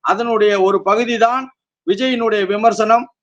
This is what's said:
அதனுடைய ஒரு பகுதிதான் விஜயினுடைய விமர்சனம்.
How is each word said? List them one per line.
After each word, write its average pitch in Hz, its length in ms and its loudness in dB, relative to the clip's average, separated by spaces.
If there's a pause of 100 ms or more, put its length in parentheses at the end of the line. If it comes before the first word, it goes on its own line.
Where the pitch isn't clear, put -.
அதனுடைய 208 600 0
ஒரு 190 200 0
பகுதிதான் 233 680 0 (340)
விஜயினுடைய 214 600 -2
விமர்சனம். 220 640 0 (120)